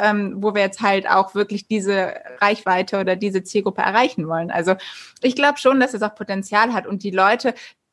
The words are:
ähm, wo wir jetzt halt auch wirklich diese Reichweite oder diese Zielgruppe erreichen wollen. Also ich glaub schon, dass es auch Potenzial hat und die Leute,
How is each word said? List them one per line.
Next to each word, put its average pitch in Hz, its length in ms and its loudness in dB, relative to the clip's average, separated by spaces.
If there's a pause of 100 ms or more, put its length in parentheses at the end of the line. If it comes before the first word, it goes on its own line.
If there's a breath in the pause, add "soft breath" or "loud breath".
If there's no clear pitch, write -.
ähm, 202 360 0
wo 202 180 -2
wir 208 80 2
jetzt 196 180 -4
halt 196 280 2
auch 190 260 2
wirklich 202 320 -4
diese 196 480 -2 (240)
Reichweite 196 600 0
oder 185 160 0
diese 190 280 -2
Zielgruppe 196 380 -4
erreichen 196 460 0
wollen. 165 240 -4
Also 175 240 0 (460 loud breath)
ich 254 140 0
glaub 285 240 2
schon, 262 200 4
dass 262 140 2
es 208 80 -6
auch 214 140 -2
Potenzial 208 580 0
hat 202 140 -4
und 190 160 -6
die 202 80 -6
Leute, 220 420 2 (400 loud breath)